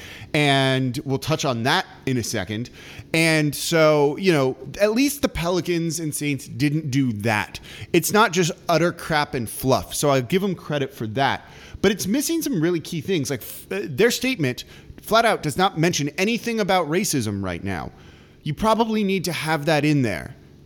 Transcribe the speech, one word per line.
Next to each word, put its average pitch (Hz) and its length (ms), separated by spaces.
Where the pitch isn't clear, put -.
And 135 720
we'll 135 140
touch 156 260
on 120 200
that 165 200
in 131 100
a 117 60
second. 107 480
And 160 400
so, 151 640
you 190 140
know, 131 240
at 214 120
least 269 280
the - 80
Pelicans 170 680
and 156 160
Saints 143 320
didn't 147 460
do 131 200
that. 104 460
It's - 200
not 214 200
just 175 200
utter 170 240
crap 151 420
and 120 160
fluff. 123 460
So 147 140
I 135 100
give 175 220
them 196 120
credit 143 400
for 113 140
that. 107 420
But 196 80
it's 202 160
missing 294 340
some 269 200
really 170 180
key 156 220
things. 160 300
Like, 131 100
f-, - 320
uh, 190 100
their 202 300
statement 180 520
flat 226 240
out 196 180
does 151 140
not 185 220
mention 156 400
anything 226 420
about 185 260
racism 135 560
right 90 220
now. 90 260
You 151 100
probably 220 500
need 190 220
to 175 80
have 151 320
that 151 180
in 147 200
there. 90 340